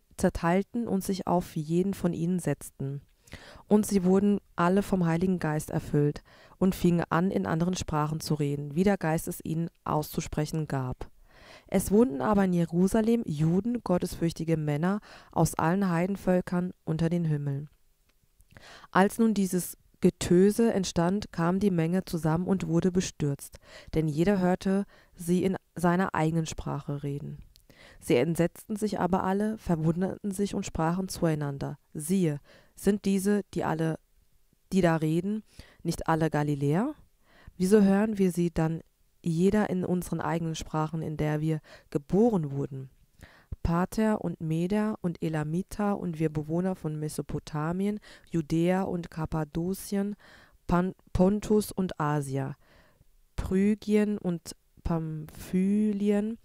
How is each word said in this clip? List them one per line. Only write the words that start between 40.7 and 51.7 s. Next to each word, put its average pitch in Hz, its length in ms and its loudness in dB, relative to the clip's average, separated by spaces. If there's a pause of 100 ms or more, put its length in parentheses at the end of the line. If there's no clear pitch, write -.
in 151 140 -6
der 151 240 -2
wir 156 200 -2 (300)
geboren 175 640 2
wurden? 135 360 -8 (760)
Parther 185 580 0
und 170 180 -6
Meder 180 640 -2
und 175 200 -4
Elamiter 165 760 -2
und 170 200 -6
wir 156 140 0
Bewohner 165 420 -2
von 156 240 -6
Mesopotamien, 156 1000 -4 (300)
Judäa 170 520 0
und 175 280 -6
Kappadokien, 170 1080 -4 (500)
Pan-, 180 280 2 (180)
Pontus 202 600 2